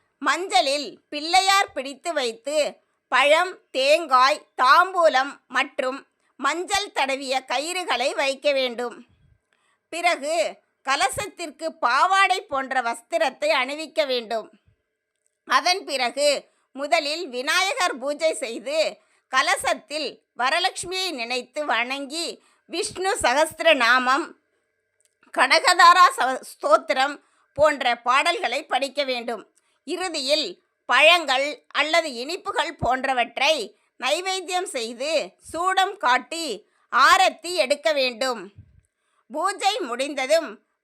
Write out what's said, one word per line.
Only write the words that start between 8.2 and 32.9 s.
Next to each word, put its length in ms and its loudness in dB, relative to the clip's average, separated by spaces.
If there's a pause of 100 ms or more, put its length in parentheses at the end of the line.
வேண்டும். 440 -4 (960)
பிறகு 440 -2 (500)
கலசத்திற்கு 800 -4 (140)
பாவாடை 600 2
போன்ற 420 -4
வஸ்திரத்தை 640 -2
அணிவிக்க 580 -2
வேண்டும். 420 -4 (1000)
அதன் 360 2
பிறகு 440 -2 (480)
முதலில் 520 -2
விநாயகர் 680 0
பூஜை 360 -2
செய்து 440 -6 (540)
கலசத்தில் 760 -2 (280)
வரலட்சுமியை 760 -2
நினைத்து 520 -6
வணங்கி 640 -4 (440)
விஷ்ணு 460 -6
சகஸ்திர 580 0
நாமம், 500 2 (1120)
கனகதாரா 720 6 (100)
ச-, 260 -2
ஸ்தோத்திரம் 720 0 (440)
போன்ற 380 2
பாடல்களை 680 0
படிக்க 420 -2
வேண்டும். 380 -6 (440)
இறுதியில் 600 -2 (420)
பழங்கள் 580 4 (220)
அல்லது 440 0
இனிப்புகள் 600 -6
போன்றவற்றை 800 0 (460)